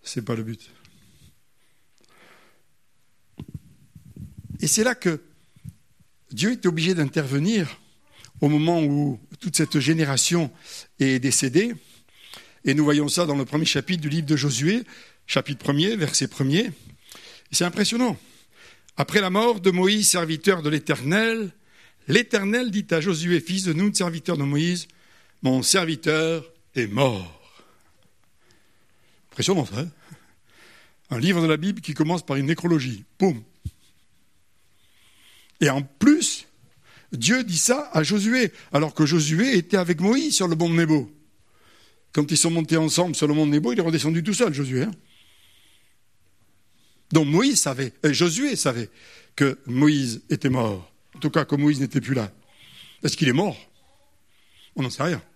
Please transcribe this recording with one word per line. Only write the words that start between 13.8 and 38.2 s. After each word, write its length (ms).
du 60
livre 180
de 120
Josué, 460
chapitre 360
premier, 360
verset 320
premier. 380
Et 40
c'est 140
impressionnant. « 520
Après 200
la 100
mort 300
de 120
Moïse, 380
serviteur 540
de 60
l'Éternel, 840
l'Éternel 640
dit 200
à 100
Josué, 400
fils 220
de 100
Nun, 200
serviteur 440
de 60
Moïse, 440
mon 180
serviteur 880
est 120
mort. » 460
Impressionnant 320
ça, 160
hein ? 80
Un 100
livre 220
de 60
la 100
Bible 220
qui 140
commence 320
par 100
une 120
nécrologie. 580
Boum. 240
Et 80
en 120
plus, 680
Dieu 300
dit 140
ça 360
à 100
Josué, 480